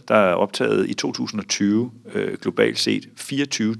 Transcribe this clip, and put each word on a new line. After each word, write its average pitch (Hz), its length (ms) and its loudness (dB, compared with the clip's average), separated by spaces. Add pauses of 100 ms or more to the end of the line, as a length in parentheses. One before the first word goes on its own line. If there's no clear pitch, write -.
der 110 80 2
er 95 180 6
optaget 101 560 0
i - 40 -4
to - 180 -4
tusind 113 300 -6
og - 60 -10
tyve, 110 440 0 (220)
øh, 98 280 -2
globalt 113 380 2
set, - 360 -2
fireogtyve 135 640 -2